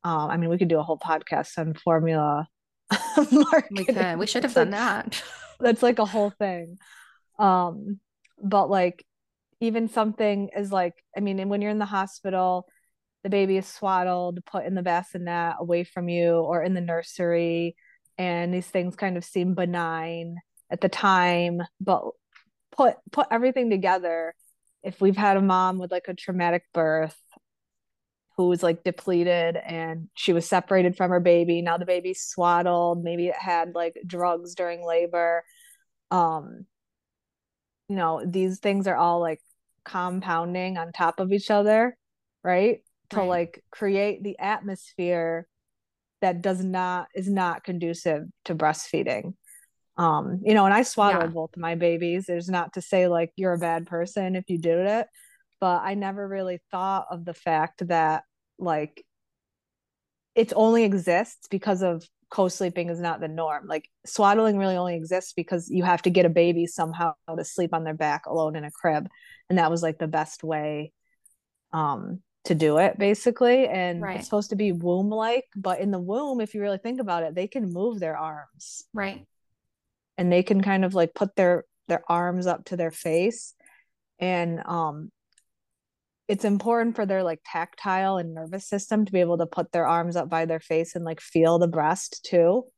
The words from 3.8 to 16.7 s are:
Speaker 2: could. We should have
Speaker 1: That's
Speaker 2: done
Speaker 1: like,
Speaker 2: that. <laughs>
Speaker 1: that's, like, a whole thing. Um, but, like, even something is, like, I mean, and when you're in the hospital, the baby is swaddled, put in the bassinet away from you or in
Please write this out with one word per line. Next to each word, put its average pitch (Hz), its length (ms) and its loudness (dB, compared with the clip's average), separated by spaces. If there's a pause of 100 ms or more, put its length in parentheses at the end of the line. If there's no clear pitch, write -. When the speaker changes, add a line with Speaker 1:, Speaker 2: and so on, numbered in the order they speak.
Speaker 2:
could. 185 340 0
We 208 80 -2
should 240 160 -2
have 247 100 -4
Speaker 1:
That's 170 160 4
Speaker 2:
done - 20 -4
Speaker 1:
like, 220 400 -2
Speaker 2:
that. - 120 -8 (180)
<laughs> - 180 -20
Speaker 1:
that's, 240 220 4
like, 240 160 4
a 214 80 2
whole 202 240 0
thing. 180 480 -6 (640)
Um, 185 600 2 (420)
but, 196 280 2
like, 180 340 0 (580)
even 226 260 0
something 214 680 0
is, 202 160 -4
like, 180 220 0 (240)
I 202 40 -4
mean, 196 180 -2
and 196 100 -4
when 202 140 -2
you're 208 80 -2
in 214 80 -2
the 208 60 -2
hospital, 190 800 -2 (560)
the 196 80 -6
baby 190 260 2
is 185 80 -4
swaddled, 180 800 -2
put - 200 -6
in 190 100 -2
the 180 80 -2
bassinet 175 760 -2
away 175 240 0
from 175 240 -6
you 170 280 2
or 165 260 0
in 185 140 0